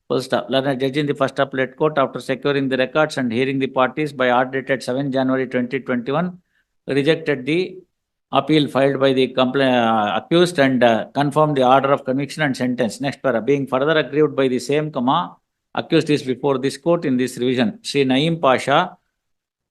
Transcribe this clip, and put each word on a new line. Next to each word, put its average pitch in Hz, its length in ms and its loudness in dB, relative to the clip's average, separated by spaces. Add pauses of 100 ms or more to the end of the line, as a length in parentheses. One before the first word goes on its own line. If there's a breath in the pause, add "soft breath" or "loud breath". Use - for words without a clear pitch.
Full 131 120 0
stop. 127 300 -4
Learned 135 300 0
judge 139 160 -2
in 151 100 0
the 143 80 -2
first 135 240 -2
appellate 135 380 -2
court, 151 200 0
after 131 220 0
securing 135 500 -2
the 131 80 -2
records 147 420 0
and 123 140 -2
hearing 131 280 0
the 131 80 -2
parties 135 440 0
by 127 200 0
order 131 300 0
dated 131 200 -2
seven 131 300 -4
January 131 340 0
twenty 123 320 -4
twenty-one, 135 640 -4 (480)
rejected 143 580 0
the 175 320 -2 (520)
appeal 139 380 2
filed 135 320 0
by 135 140 4
the 127 180 0
compla-, 123 840 2
uh, - 40 -2
accused 170 380 0
and, 131 260 2
uh, 113 300 4
confirmed 147 420 0
the 131 100 4
order 135 240 4
of 139 140 0
conviction 135 380 -4
and 139 120 0
sentence. 123 460 -4
Next 135 220 -6
para. 117 180 0
Being 139 260 0
further 135 300 0
aggrieved 143 400 0
by 135 120 2
the 127 100 0
same, 151 320 -2
comma, 151 480 -2 (360)
accused 151 360 0
is 147 120 0
before 127 360 -2
this 131 180 -4
court 170 300 0
in 131 100 2
this 127 220 -2
revision. 123 440 0
Shri 139 220 0
Naeem 147 340 0
Pasha, 147 600 2 (720)